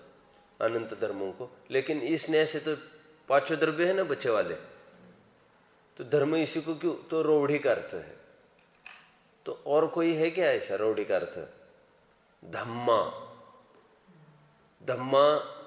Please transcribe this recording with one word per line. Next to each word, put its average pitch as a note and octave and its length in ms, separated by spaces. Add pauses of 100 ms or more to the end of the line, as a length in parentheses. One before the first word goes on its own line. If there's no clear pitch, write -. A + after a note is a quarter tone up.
(600)
अनंत A2+ 340
धर्मों G2 380
को, B2 180 (200)
लेकिन C3+ 320
इस D#3 280
न्याय D#3 160
से D#3 140
तो D3 160 (520)
पांचों C#3+ 300
द्रव्य D#3 280
है F#3 80
ना F#3+ 100
बच्चे C3+ 260
वाले, F2+ 240 (1400)
तो C#3+ 80
धर्म D3 320
इसी D#3+ 260
को D#3+ 120
क्यों? D#3 280
तो D#3+ 200
रौढ़िक D3 440
अर्थ - 280
है। D#2 220 (1300)
तो - 60 (140)
और D3+ 200
कोई E3 280
है D#3+ 160
क्या E3 220
ऐसा G2+ 240
रौढ़िक G#2 340
अर्थ? F2+ 280 (1040)
धम्मा, A#2 560 (1800)
धम्मा C3+ 440 (400)